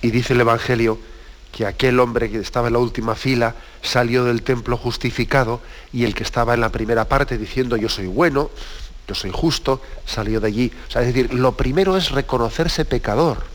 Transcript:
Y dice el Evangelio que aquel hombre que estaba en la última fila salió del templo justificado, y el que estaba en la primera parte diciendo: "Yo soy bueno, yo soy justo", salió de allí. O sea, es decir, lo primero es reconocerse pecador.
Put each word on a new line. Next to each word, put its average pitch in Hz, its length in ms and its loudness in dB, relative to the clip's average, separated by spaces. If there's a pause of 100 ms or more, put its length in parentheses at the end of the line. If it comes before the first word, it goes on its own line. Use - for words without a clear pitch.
Y 120 100 2
dice 120 220 2
el 123 80 6
Evangelio 117 580 2 (520)
que 113 140 -4
aquel 123 340 2
hombre 117 300 2
que 107 80 -4
estaba 117 300 -2
en 117 60 0
la 117 60 4
última 113 360 0
fila 117 400 0 (260)
salió 123 420 2
del 117 200 2
templo 123 340 0
justificado, 120 840 0 (300)
y 120 120 0
el 113 100 2
que - 80 -6
estaba 117 320 0
en 120 80 2
la 110 80 2
primera 113 360 0
parte 135 340 0
diciendo: 120 360 -2
"Yo 110 140 0
soy 98 160 -4
bueno, 139 460 2 (560)
yo 95 80 -6
soy - 180 -6
justo", 139 480 0 (240)
salió 110 360 -2
de 110 60 0
allí. 113 240 0 (180)
O - 20 -10
sea, 120 100 0
es 120 60 2
decir, 123 260 2
lo 127 200 4
primero 185 440 2
es 175 140 0
reconocerse 135 720 0
pecador. 123 680 0